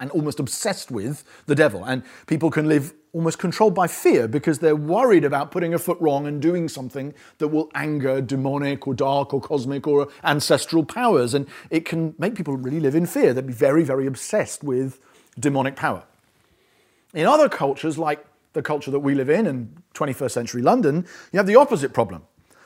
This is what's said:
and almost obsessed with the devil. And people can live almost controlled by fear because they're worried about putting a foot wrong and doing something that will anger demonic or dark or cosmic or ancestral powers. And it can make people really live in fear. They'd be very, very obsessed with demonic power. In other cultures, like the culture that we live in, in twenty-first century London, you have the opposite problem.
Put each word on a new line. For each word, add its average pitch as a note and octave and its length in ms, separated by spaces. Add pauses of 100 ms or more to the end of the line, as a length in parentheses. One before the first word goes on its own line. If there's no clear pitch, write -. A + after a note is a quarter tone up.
and C3+ 120
almost D3+ 280
obsessed - 500
with A#2+ 340 (200)
the D3 100
devil. G#2+ 300
And B2+ 180 (240)
people D#3 240
can D3+ 200
live D3 240 (180)
almost E3 260
controlled F#3+ 360
by F3 120
fear E3 400
because C#3+ 340
they're D#3 140
worried F3 480
about C#3+ 280
putting E3+ 240
a E3 40
foot F3 220
wrong D3 260
and D3 140
doing E3 300
something C#3 420 (240)
that D3+ 120
will D#3 260
anger C#3 480
demonic C#3 640
or C#3 80
dark C#3 400
or C3+ 80
cosmic C#3 440
or C#3+ 220 (160)
ancestral D3+ 640
powers. D#3 480
And C#3+ 120 (220)
it D#3+ 160
can E3 320
make G#3 180
people D3 220
really C3 240
live C#3 140
in E3+ 100
fear. F3 300
They'd C3 120
be C3 60
very, D3 320
very C3+ 220
obsessed C3+ 580
with C3+ 340 (400)
demonic C#3 380
power. A#2 280 (1080)
In E3 140
other D4 240
cultures, C#3+ 480
like D3+ 260 (300)
the D3 80
culture D3 280
that C#3+ 100
we C#3 140
live C3+ 140
in, F#3+ 180
in B2 300 (160)
twenty-first C#3 400
century A#2+ 300
London, F3 420 (260)
you E3+ 60
have G3+ 100
the G#3 100
opposite G3 360
problem. F#2+ 300 (440)